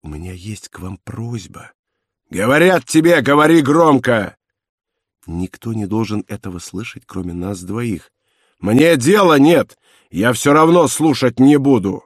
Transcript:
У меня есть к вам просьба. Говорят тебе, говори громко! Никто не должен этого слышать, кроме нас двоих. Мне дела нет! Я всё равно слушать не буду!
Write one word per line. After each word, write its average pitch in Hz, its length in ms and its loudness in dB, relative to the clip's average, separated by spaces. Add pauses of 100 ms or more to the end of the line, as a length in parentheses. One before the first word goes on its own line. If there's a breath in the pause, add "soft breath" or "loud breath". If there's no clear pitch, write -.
У - 60 -18
меня 78 240 -14
есть 92 380 -16
к - 100 -20
вам 92 180 -14
просьба. 113 720 -14 (580)
Говорят 147 560 0
тебе, 160 360 2
говори 151 400 4
громко! 131 760 0 (880)
Никто 92 460 -10
не 110 120 -6
должен 107 420 -4
этого 95 320 -14
слышать, 98 460 -14
кроме 90 280 -12
нас 90 280 -8
двоих. 101 500 -8 (480)
Мне 139 380 2
дела 165 400 2
нет! 143 400 2 (320)
Я 107 240 -2
всё 143 200 0
равно 160 340 4
слушать 131 520 -2
не 139 180 6
буду! 127 480 0